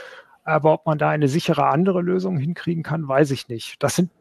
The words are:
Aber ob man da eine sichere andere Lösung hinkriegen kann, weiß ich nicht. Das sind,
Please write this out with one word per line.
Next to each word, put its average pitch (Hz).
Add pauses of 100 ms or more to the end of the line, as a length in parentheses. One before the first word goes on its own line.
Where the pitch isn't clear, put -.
(440)
Aber 156
ob -
man 151
da 151
eine 151
sichere 143
andere 180
Lösung 185
hinkriegen 165
kann, 151
weiß 139
ich -
nicht. -
Das 120
sind, 180 (120)